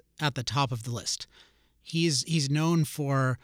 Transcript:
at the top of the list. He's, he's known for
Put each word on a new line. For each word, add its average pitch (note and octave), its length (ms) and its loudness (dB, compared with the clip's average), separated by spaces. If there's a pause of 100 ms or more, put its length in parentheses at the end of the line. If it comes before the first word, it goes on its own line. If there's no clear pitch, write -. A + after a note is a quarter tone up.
(200)
at C#3 140 0
the A#2+ 100 -6
top C3+ 280 0
of A2 120 -6
the B2 80 -6
list. - 340 -6 (560)
He's, E3 400 2
he's D#3 260 0
known D#3+ 360 2
for C3+ 600 0